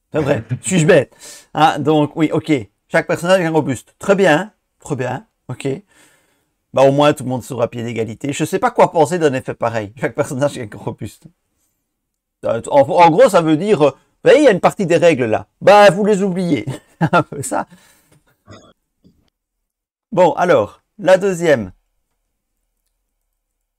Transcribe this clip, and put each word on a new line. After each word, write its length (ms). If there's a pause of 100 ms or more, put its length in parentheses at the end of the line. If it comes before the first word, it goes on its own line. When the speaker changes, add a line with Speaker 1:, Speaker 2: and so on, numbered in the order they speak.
(120)
Speaker 1:
C'est 80
vrai, 240 (100)
Speaker 2:
<laughs> 80
Speaker 1:
suis-je 240
bête ? 300 (380)
Hein, 260
donc, 380
oui, 160
ok. 180 (380)
Chaque 180
personnage 320
est 80
robuste. 500
Très 180
bien, 360 (280)
très 180
bien, 280 (220)
ok. 220 (1040)
Bah, 100
au 80
moins, 220
tout 100
le 60
monde 140
sera 200
à 60
pied 120
d'égalité. 520
Je 100
sais 160
pas 120
quoi 200
penser 280
d'un 140
effet 200
pareil. 420
Chaque 200
personnage 420
est 160
robuste. 540 (1160)
Euh, 260
en, 120
en 280
gros, 200
ça 120
veut 140
dire, 260
euh, 100 (320)
vous 80
voyez, 80
il 60
y 20
a 40
une 80
partie 260
des 120
règles 280
là. 220 (140)
Bah, 300
vous 140
les 180
oubliez. 420 (340)
<laughs> 140
Un 100
peu 180
ça. 260 (2500)
Bon, 220
alors, 480 (160)
la 200
deuxième. 540 (2000)